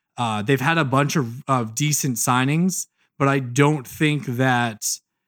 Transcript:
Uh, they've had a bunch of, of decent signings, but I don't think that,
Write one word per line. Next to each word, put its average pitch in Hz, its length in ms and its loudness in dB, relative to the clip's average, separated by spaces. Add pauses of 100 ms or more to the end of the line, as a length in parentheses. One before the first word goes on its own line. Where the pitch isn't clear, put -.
(180)
Uh, 110 240 -2
they've 127 200 2
had 165 160 2
a 156 80 2
bunch 135 300 0
of, 127 320 -4
of 117 280 -2
decent 147 420 -2
signings, 143 720 0 (300)
but 139 100 2
I 139 120 2
don't 139 480 2
think 151 380 -2
that, 120 760 -2 (280)